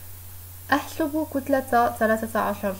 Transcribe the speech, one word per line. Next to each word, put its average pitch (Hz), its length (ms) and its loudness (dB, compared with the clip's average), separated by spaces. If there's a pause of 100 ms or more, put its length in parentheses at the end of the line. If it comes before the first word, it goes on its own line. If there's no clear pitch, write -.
(720)
أحسب 302 640 0
كتلة 262 640 2
ثلاثة 220 420 2
عشر 202 400 -2